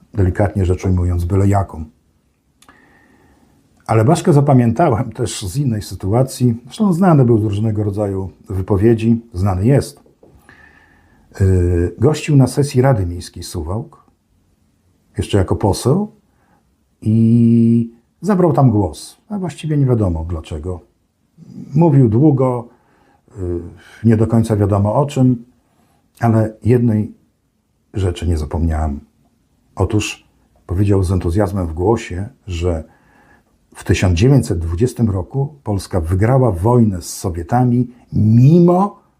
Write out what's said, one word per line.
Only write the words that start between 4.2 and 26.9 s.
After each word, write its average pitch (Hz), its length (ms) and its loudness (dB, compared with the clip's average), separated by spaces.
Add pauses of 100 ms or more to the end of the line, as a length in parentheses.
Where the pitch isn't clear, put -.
zapamiętałem 135 800 2
też - 300 -6
z 98 140 -8
innej 113 260 -2
sytuacji. 117 840 -2
Zresztą 208 280 -2
znany 165 320 4
był 113 140 4
z 104 60 -2
różnego 104 400 -2
rodzaju 98 460 -4 (180)
wypowiedzi, 110 720 0 (100)
znany 92 340 -2
jest. 135 340 0 (1400)
Yy, 90 580 2
gościł 156 380 0
na 131 100 6
sesji 131 360 0
Rady 117 240 2
Miejskiej 87 360 -10
Suwałk, 92 680 -10 (1080)
jeszcze 98 200 -2
jako 92 180 0
poseł, 135 560 -2 (880)
i 117 920 2 (260)
zabrał 180 320 0
tam 135 180 4
głos. - 580 -4
A 208 100 -8
właściwie 156 380 -8
nie 143 100 0
wiadomo 95 380 0
dlaczego. 85 560 -10 (920)
Mówił 139 340 4
długo, 127 600 0 (680)
yy, 87 240 -6 (440)
nie 113 120 4
do 110 100 2
końca 113 300 0
wiadomo 101 380 0
o 139 120 0
czym, 127 380 0 (760)
ale 110 340 0 (100)
jednej 113 500 0 (800)